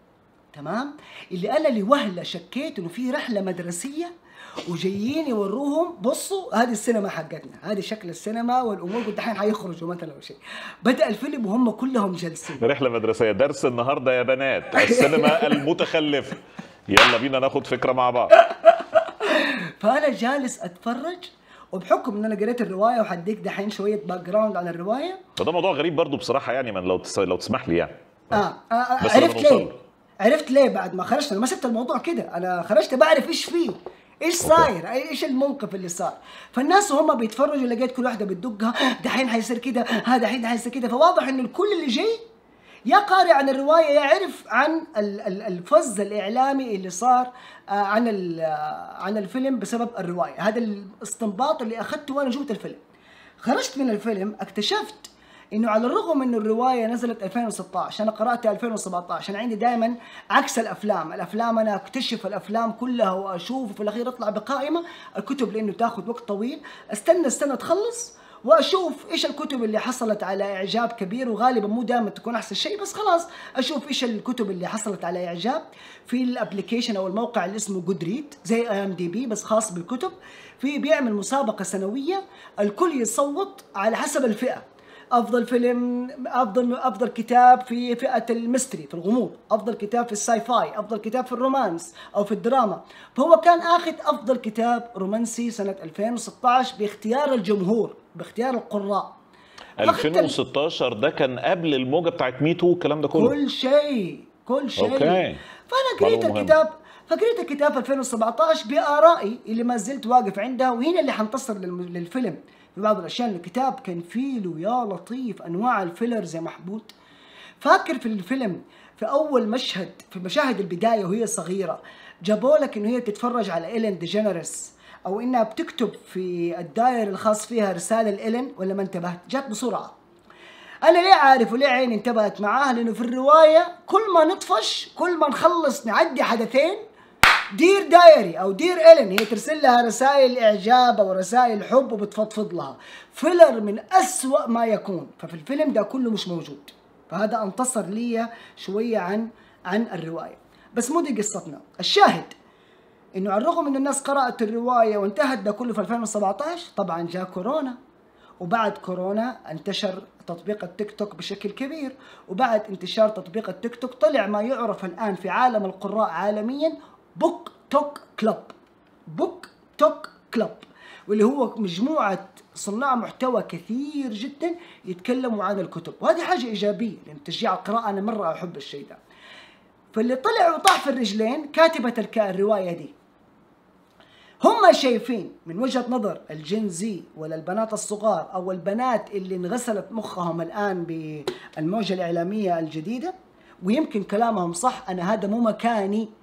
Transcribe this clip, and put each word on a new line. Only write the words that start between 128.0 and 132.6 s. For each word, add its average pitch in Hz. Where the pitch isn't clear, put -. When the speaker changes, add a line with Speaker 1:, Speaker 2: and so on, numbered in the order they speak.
Speaker 1:
لإيلين، 226
ولا 190
ما 196
انتبهت؟ 175
جات 277
بسرعة. 214
أنا 339
ليه 381
عارف 233
وليه 262
عيني 254
انتبهت 214
معاها؟ 247